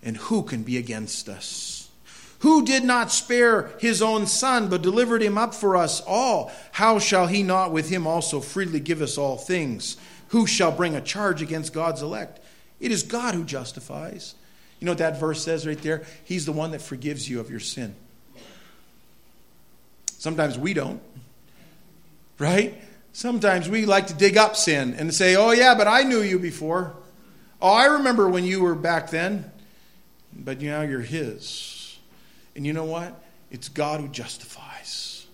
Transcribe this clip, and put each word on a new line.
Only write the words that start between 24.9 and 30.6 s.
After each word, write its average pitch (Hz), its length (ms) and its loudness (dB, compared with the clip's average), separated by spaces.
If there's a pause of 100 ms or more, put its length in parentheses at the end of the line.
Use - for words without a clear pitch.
and 165 200 -4
say, 185 220 4
"Oh 220 160 6
yeah, 247 240 8
but 208 140 4
I 254 140 6
knew 247 180 2
you 185 180 0
before. 165 540 -4 (680)
Oh, 190 120 6
I 240 120 6
remember 254 440 4
when 180 160 0
you 190 160 0
were 175 140 2
back 165 340 -2
then." 175 420 -4 (840)
But 135 280 -10